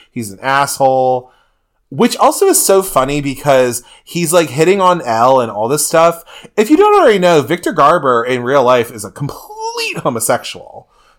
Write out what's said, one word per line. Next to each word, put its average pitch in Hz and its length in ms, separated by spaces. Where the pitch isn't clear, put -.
He's 113 180
an 95 100
asshole." 131 920
Which 226 260
also 311 300
is 370 180
so 196 160
funny 143 400
because 131 640
he's, 170 280
like, 170 160
hitting 160 320
on 180 220
Elle 120 380
and 117 100
all 107 180
this 147 180
stuff. 165 380
If 214 140
you 311 60
don't 415 220
already 247 200
know, 175 240
Victor 170 300
Garber 143 520
in 123 200
real 135 180
life 123 280
is 110 140
a 98 60
complete 440 880
homosexual. - 920